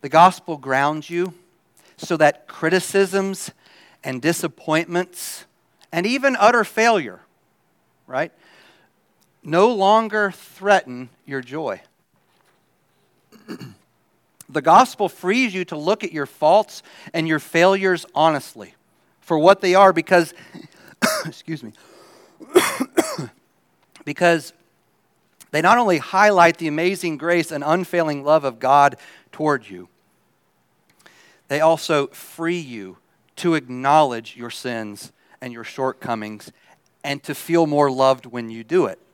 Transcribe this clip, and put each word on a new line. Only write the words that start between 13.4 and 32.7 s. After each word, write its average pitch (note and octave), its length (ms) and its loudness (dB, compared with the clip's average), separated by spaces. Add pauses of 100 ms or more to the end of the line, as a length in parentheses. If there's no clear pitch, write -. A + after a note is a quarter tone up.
<clears throat> - 60 -14 (920)
The D3 140 -6
gospel F#3+ 480 4
frees G#3+ 460 -2
you F#3 100 -6
to E3 120 -10
look F3 280 -2
at E3 80 -8
your D3 140 -6
faults F3 560 0 (320)
and E3 120 -2
your D#3 120 -2
failures F#3 680 2 (100)
honestly D3 600 -2 (460)
for D#3+ 180 -4
what F#3 240 6
they F#3 120 0
are F#3+ 200 6
because, E3 400 0 (440)
<coughs> - 460 -6
excuse D#3 380 -12
me, A#2+ 100 -18 (840)
<coughs> - 1500 -6
because E3 480 -2 (1000)
they D#3 120 -4
not G#3 160 4
only G#3 180 0
highlight F#3 640 2
the E3 100 -4
amazing E3 480 -4
grace E3 340 -2
and C#3+ 160 -8
unfailing D#3+ 560 -2
love D3 220 2
of A#2+ 140 -6
God C#3+ 380 4 (360)
toward C#3+ 340 -2
you, F2+ 220 -18 (1600)
they C#3+ 120 -2
also D#3 480 0
free E3+ 500 -8
you A2 400 -14 (380)